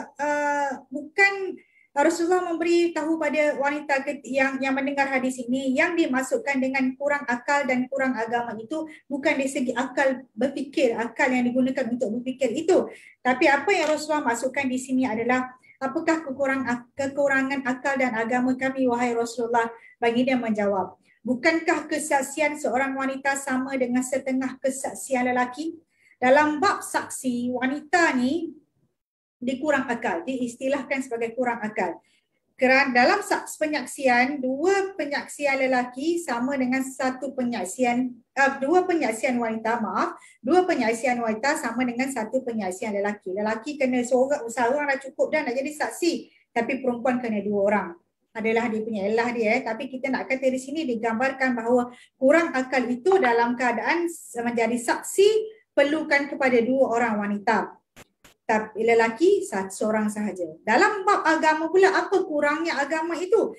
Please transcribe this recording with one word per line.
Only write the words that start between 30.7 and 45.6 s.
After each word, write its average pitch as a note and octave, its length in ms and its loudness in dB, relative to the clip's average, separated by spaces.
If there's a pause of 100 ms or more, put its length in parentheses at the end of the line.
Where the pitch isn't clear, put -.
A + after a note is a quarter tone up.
sebagai A#3 320 -6
kurang A#3+ 240 -2
akal. G3+ 400 -4 (540)
Keran-, C4 400 4
dalam D4+ 240 6
saks-, - 400 -4
penyaksian, C4+ 800 0
dua F4 560 0
penyaksian C#4+ 640 -2
lelaki C4 640 0
sama B3+ 320 -2
dengan C4 260 0
satu C4 540 -4
penyaksian, A#3+ 800 -2 (160)
ah, C4+ 260 2
dua F4+ 300 4
penyaksian C4+ 480 0
wanita, A3+ 480 -2
maaf, A3+ 320 -2 (240)
dua F4+ 240 4
penyaksian A#3+ 560 0
wanita A#3+ 420 -2
sama A#3+ 220 -2
dengan B3 260 -2
satu B3+ 320 -2
penyaksian G#3+ 540 -4
lelaki. G3+ 400 -4
Lelaki A3 400 -4
kena B3+ 320 2
seorang, C4 420 2
seorang B3+ 460 0
dah C4+ 80 -4
cukup C4 320 -2
dah D#4 100 2
nak B3 140 -4
jadi C4+ 120 -4 (120)